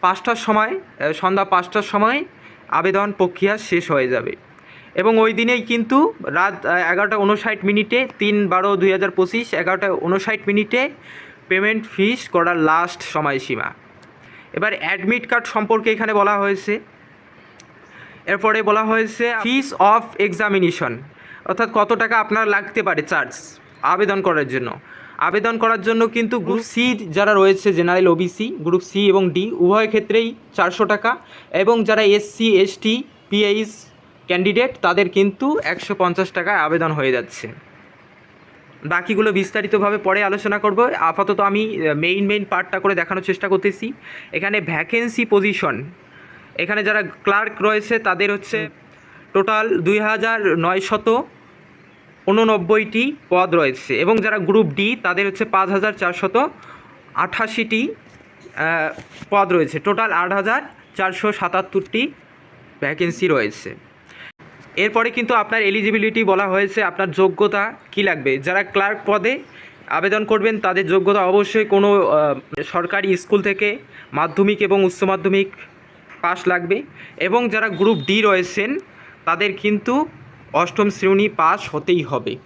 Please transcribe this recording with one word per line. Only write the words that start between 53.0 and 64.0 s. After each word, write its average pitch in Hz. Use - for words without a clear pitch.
পদ 180
রয়েছে, 135
এবং 190
যারা 214
গ্রুপ 196
ডি 196
তাদের 185
হচ্ছে 196
পাঁচ 190
হাজার 202
চারশত 185
আঠাশিটি, 220
আহ, -
পদ 196
রয়েছে। 156
টোটাল 208
আট 175
হাজার 214
চারশো 190
সাতাত্তরটি 196
ভ্যাকেন্সি 165
রয়েছে। 117